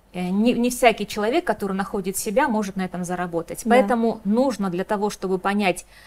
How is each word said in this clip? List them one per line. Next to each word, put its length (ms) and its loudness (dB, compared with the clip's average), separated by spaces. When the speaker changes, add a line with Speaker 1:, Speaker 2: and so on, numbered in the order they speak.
Speaker 1:
Э, 160 -4
не, 240 4
не 160 0
всякий 380 4
человек, 360 0
который 300 -2
находит 440 -4
себя, 300 0
может 280 -2
на 100 -4
этом 180 -6
заработать. 640 -6
Speaker 2:
Да. 60 2
Speaker 1:
Поэтому 540 4
нужно 440 0
для 140 -2
того, 260 -2
чтобы 300 -4
понять, 480 0